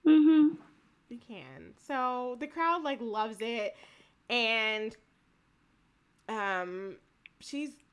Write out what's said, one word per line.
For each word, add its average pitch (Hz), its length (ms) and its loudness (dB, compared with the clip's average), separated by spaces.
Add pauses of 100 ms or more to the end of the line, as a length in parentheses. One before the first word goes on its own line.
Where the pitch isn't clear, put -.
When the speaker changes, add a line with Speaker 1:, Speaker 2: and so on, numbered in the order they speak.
Speaker 1:
Mm-hmm. 311 500 8 (540)
Speaker 2:
We 240 80 -14
can. 160 560 -18 (120)
So 254 540 -4
the 294 80 -6
crowd, 330 360 -2
like, 269 180 -4
loves 214 400 -4
it. 226 340 -4 (540)
And, 220 680 -2 (1300)
um, 190 680 -6 (460)
she's, 285 300 -10 (220)